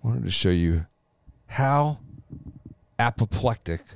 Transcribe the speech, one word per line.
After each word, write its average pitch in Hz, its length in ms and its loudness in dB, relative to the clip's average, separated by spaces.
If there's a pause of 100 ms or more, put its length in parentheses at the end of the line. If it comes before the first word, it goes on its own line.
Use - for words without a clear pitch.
wanted 120 220 -2
to 95 80 -2
show 92 200 2
you 85 360 2 (600)
how 143 500 0 (1000)
apoplectic 113 840 0 (140)